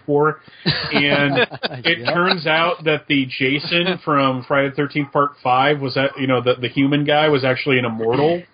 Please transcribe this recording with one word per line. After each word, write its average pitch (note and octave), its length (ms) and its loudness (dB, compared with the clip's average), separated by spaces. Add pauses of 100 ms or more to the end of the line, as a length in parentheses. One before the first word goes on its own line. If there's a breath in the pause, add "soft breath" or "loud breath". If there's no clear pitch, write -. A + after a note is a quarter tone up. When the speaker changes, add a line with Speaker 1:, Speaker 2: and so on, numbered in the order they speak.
Speaker 1:
for. D3 360 0 (520 loud breath)
And C#3+ 440 2
Speaker 2:
<laughs> D3+ 480 -4
Speaker 1:
it E3+ 140 0
Speaker 2:
Yeah. B2 140 -4
Speaker 1:
turns F3 340 0
out E3 380 0
that D3+ 220 -2
the C#3 200 2
Jason E3 720 -2
from C3+ 440 0
Friday C#3 260 0
the C3 60 -12
Thirteenth C#3+ 360 -4
Part D3 320 0
Five C3+ 380 2
was C3 140 -4
that, C3+ 240 -2
you C3+ 80 -2
know, B2+ 140 2
the, B2 140 2
the B2 140 -6
human C#3+ 340 0
guy D3 260 4
was C#3 140 2
actually C3 360 0
an B2 60 -2
immortal B2+ 580 0 (100)